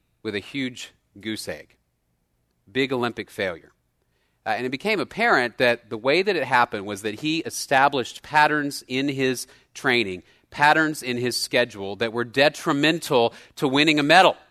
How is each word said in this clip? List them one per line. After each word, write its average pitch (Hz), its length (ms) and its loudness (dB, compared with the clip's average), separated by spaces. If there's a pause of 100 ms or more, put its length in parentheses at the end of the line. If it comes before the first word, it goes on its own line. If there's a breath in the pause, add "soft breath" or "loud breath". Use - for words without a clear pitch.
(220)
with 107 120 -6
a 101 40 -6
huge 127 560 -10 (260)
goose 107 280 -10
egg? 78 280 -14 (920)
Big 131 240 -2
Olympic 117 360 -4
failure. 90 420 -8 (760)
Uh, 110 100 -2
and 120 80 -6
it 127 60 -4
became 202 300 -4
apparent 147 580 -2
that 120 320 2
the 113 80 -8
way 143 240 2
that 196 120 -2
it 139 100 -2
happened 120 420 0
was 101 160 -8
that 107 180 -6
he 156 200 -4
established 135 840 0
patterns 147 680 0
in 135 180 -2
his 131 400 -2 (280 soft breath)
training, 107 480 0 (280 soft breath)
patterns 151 520 2
in 123 140 -4
his 123 180 -2
schedule 107 640 -2
that 113 160 -4
were 120 120 -4
detrimental 143 1080 2 (240 loud breath)
to 156 100 -2
winning 151 320 2
a 147 40 2
medal. 160 340 6 (140)